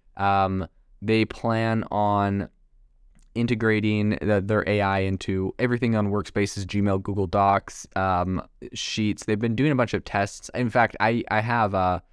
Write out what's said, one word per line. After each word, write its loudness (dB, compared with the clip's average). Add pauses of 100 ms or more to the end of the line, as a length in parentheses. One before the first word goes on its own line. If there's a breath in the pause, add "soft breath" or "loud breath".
(180)
um, 2 (320)
they 2
plan -2
on 0 (840)
integrating 2 (100)
the, 2
their 0
A 2
I 2
into -2
everything 2
on 2
workspaces, -2
Gmail, 0
Google -2
Docs, 0 (100)
um, 0 (280)
Sheets. -4
They've 0
been -2
doing 2
a 2
bunch 0
of -2
tests. -4
In -2
fact, 2
I, 0
I 2
have 0
a 0 (100)